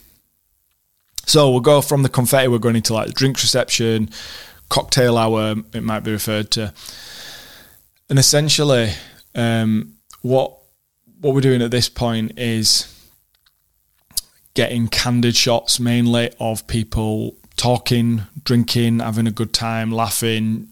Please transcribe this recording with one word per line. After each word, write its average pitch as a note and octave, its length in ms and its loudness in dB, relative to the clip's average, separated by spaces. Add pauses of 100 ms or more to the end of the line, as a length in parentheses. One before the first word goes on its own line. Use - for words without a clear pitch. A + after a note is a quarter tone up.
(1300)
So D3 240 6
we'll B2+ 80 4
go C#3+ 220 4
from C#3 240 2
the B2+ 40 4
confetti, C3 380 2
we're A#2+ 120 2
going A#2 180 2
into, A2 180 0
like, A2 140 -2
the - 40 -8
drinks C3 300 0
reception, A2+ 680 0 (580)
cocktail B2 500 2
hour, A2 380 0 (160)
it A2+ 100 -8
might G#2+ 220 -4
be A2 80 -4
referred G#2+ 400 -4
to. A2 200 -4 (1400)
And C#3 80 2
essentially, C#3+ 760 2 (420)
um, A2+ 600 0 (280)
what, C3 340 0 (640)
what C#3 140 0
we're C#3 60 2
doing B2+ 220 4
at A#2 80 -2
this B2 180 0
point A2+ 500 -4
is A2+ 540 -2 (1600)
getting A#2 340 0
candid A#2+ 480 0
shots - 420 0
mainly A#2+ 520 0 (100)
of A2+ 260 -6
people A2 680 -4 (200)
talking, A#2 640 0 (220)
drinking, A#2 560 2
having A2+ 260 -2
a A2 60 -2
good G#2+ 200 -6
time, A2+ 400 -6
laughing. A2 800 -4